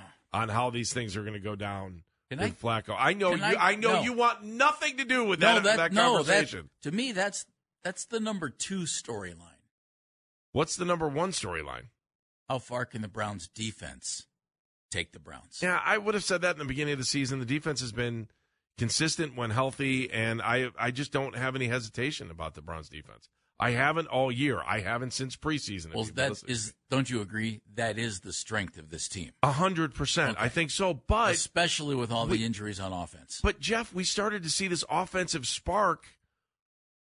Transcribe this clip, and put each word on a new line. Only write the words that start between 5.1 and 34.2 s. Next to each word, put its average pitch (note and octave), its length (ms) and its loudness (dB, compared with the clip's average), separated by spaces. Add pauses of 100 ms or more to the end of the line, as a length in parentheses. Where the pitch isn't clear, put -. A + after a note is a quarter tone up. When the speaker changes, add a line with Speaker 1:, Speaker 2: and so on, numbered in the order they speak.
Speaker 2:
with F#3+ 160 2
Speaker 1:
No, G#3 140 8
Speaker 2:
that, G#3+ 100 6
Speaker 1:
that, G#3 140 6
Speaker 2:
that E3 160 2
Speaker 1:
no, A3+ 280 6
that, C#3+ 120 0
Speaker 2:
conversation. C#3 360 2 (120)
Speaker 1:
to D3 100 -4
me, A#3+ 220 -2
that's, G3+ 320 -2 (360)
that's F#3 220 -6
the A3+ 160 -4
number G#3 300 -2
two F#3+ 320 -4
storyline. F#2 800 -6 (880)
Speaker 2:
What's - 240 0
the F3 80 -4
number E3+ 240 2
one D#3+ 240 0
storyline? D2+ 540 -6 (640)
Speaker 1:
How C3 100 -2
far B2 260 -6
can A#2 160 -8
the G#2+ 60 -4
Browns G#2 400 -4
defense E2+ 800 -10 (640)
take F2 220 -4
the F2+ 60 -18
Browns? D2 440 -16
Speaker 2:
Yeah, F3+ 200 2
I F#3+ 140 4
would G#3 160 0
have G3+ 100 -2
said F3+ 180 2
that F3 100 4
in D#3+ 80 -4
the D3 60 -6
beginning D3 280 -2
of C3+ 60 -2
the B2 60 -4
season. C3+ 340 0
The B2+ 60 -4
defense D3 360 -2
has B2 100 -6
been A#2 360 -4 (500)
consistent D3+ 580 0
when A#2+ 140 -2
healthy, C3 600 0
and A2+ 320 0
I, B2 340 2
I A#2+ 140 0
just C3+ 200 -4
don't C3+ 240 -2
have B2+ 200 -2
any C3 140 -2
hesitation A#2+ 600 -4
about E2 240 -8
the D#2 80 -16
Browns D#2+ 260 -10
defense. A1 420 -18 (300)
I A#2+ 120 2
haven't D3 380 0
all C3 220 2
year. B2 320 0
I G2+ 180 -2
haven't A#2 320 -4
since C3 220 -6
preseason, G#2+ 520 -4
if D#2+ 80 -10
Speaker 1:
Well, A2 100 -2
Speaker 2:
you've G#2+ 120 -10
Speaker 1:
that C3+ 120 2
Speaker 2:
listened. B2+ 220 -6
Speaker 1:
is, A2 220 -4 (180)
don't C3 180 2
you A#2+ 120 -2
agree? A2 400 -4 (120)
That A2 240 -2
is A2+ 220 -2
the G2 120 -12
strength F#2+ 460 -4
of D#2 140 -18
this D#2+ 160 -6
team. D#2+ 240 -8 (100)
Speaker 2:
A C#3+ 100 6
hundred D#3+ 440 2
percent. C#3 420 2
Speaker 1:
Okay. A2 80 0
Speaker 2:
I A#2+ 40 2
think E3 200 0
so, F#3 240 2
but G#3 400 4
Speaker 1:
Especially D#3+ 600 0
with A#2+ 160 0
all A#2 160 2
the A2+ 100 2
Speaker 2:
we, A2 80 0
Speaker 1:
injuries G#2 340 -4
on F#2+ 140 -6
offense. - 500 -10
Speaker 2:
But, G#3 160 2
Jeff, A3 320 -2
we F3+ 120 -2
started G#3 400 0